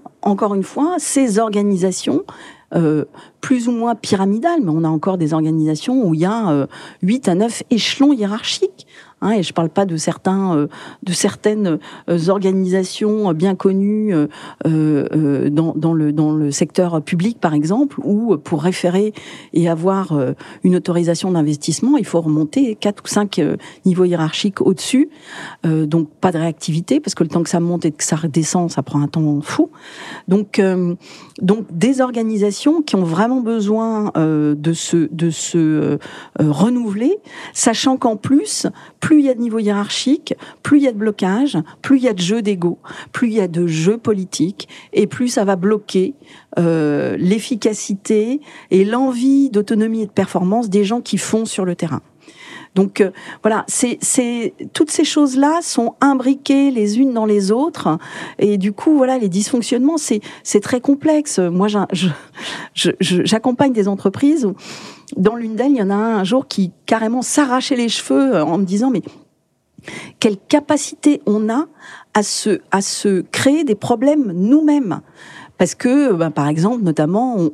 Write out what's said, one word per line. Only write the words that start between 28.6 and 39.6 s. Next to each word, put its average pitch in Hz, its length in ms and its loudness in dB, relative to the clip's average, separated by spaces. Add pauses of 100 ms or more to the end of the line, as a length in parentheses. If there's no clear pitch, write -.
ça 139 120 -4
prend 147 180 -2
un 147 60 -2
temps 147 340 0
fou. - 280 -2 (600)
Donc, 202 300 0
euh, 185 360 2 (460)
donc 202 300 2
des 226 280 0
organisations 226 800 0
qui 302 140 -2
ont 190 80 2
vraiment 185 300 0
besoin, 220 840 0
euh, 151 380 2
de 147 200 -2
se, 165 380 0
de 165 200 -2
se, - 260 -4
euh, 156 400 0 (420)
euh, 151 120 4
renouveler, 233 640 0 (340)
sachant 262 460 0
qu'en 233 180 0
plus, 294 520 -2 (320)
plus 302 200 4
il 277 60 4
y 269 40 2
a 254 40 2
de 226 80 -4
niveaux 226 160 -2
hiérarchiques, 208 800 -2 (260)